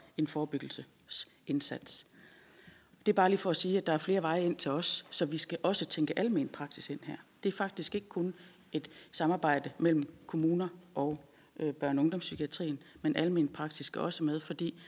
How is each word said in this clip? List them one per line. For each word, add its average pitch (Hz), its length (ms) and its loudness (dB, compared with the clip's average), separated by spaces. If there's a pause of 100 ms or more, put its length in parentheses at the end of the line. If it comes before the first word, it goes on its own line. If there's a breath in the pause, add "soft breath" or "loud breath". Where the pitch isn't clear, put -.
(180 loud breath)
en 156 100 2
forebyggelsesindsats. - 1800 -6 (1000 loud breath)
Det 214 60 4
er - 40 6
bare 185 140 6
lige 196 100 4
for 190 100 0
at 160 80 2
sige, 185 200 2
at 180 100 0
der 165 60 2
er 156 40 2
flere 185 240 2
veje 165 240 2
ind 175 100 2
til - 160 -2
os, - 380 -2
så - 160 -2
vi 151 120 -4
skal 165 260 -4
også 196 220 2
tænke - 340 0
almen 208 280 2
praksis - 420 -10
ind 143 140 -8
her. - 140 -10 (260)
Det 202 100 4
er - 40 -10
faktisk 190 380 -4
ikke 202 140 -6
kun 175 240 -2 (380 loud breath)
et - 180 -4 (220 loud breath)
samarbejde 156 680 2
mellem 160 260 4 (220)
kommuner 170 420 2 (280)
og, 151 300 -2 (340 loud breath)
øh, 151 140 0 (100)
børne- 139 140 2
og 143 60 4
ungdomspsykiatrien, 160 760 -2 (220 loud breath)
men 156 140 2
almen 170 320 4
praksis 151 380 -6
skal - 160 -4
også 165 220 -2
med, 151 160 0
fordi 165 360 -6 (120 loud breath)